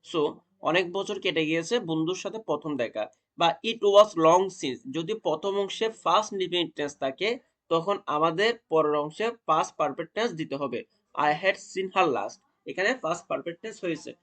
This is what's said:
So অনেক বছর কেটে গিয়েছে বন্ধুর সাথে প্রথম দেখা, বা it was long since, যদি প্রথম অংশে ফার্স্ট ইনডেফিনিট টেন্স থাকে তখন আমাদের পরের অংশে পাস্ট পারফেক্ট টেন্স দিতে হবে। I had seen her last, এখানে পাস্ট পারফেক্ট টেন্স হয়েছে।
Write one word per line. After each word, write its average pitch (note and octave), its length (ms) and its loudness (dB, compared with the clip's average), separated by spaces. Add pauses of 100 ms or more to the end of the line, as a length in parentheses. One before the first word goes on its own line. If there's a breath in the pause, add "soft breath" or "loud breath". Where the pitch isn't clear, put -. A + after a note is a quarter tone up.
(120)
So E3 80 -2 (500)
অনেক F3+ 160 2 (120)
বছর G3 260 -6
কেটে E3 260 0
গিয়েছে E3 260 -2 (140)
বন্ধুর D#3+ 340 -2
সাথে A3 160 -8 (100)
প্রথম D3+ 220 -4 (120)
দেখা, G#2+ 200 -6 (360)
বা E3 80 4 (220)
it A3+ 100 -6 (160)
was G#3 140 10 (160)
long F3+ 180 8 (160)
since, B2+ 200 -4 (180)
যদি E3+ 160 -4 (140)
প্রথম D#3+ 260 -2 (100)
অংশে A3 240 -4 (160)
ফার্স্ট G3+ 320 2
ইনডেফিনিট F3 420 -2
টেন্স C#3+ 160 -4 (100)
থাকে D#3 260 -2 (420)
তখন E3 240 0 (200)
আমাদের E3+ 360 2 (200)
পরের D3+ 320 4
অংশে D3+ 220 -4 (240)
পাস্ট D#3+ 300 2
পারফেক্ট D3+ 360 -2
টেন্স A3 240 -2
দিতে C#3 220 -6
হবে। A#2+ 180 -4 (480)
I D3 40 2 (100)
had G3 140 0 (140)
seen F#3+ 260 -4
her F#3 120 4 (100)
last, G2+ 220 -6 (300)
এখানে F#3 200 -2 (140)
পাস্ট E3 260 -4
পারফেক্ট E3 340 -6
টেন্স A3 220 -12
হয়েছে। D#3+ 260 -6 (120)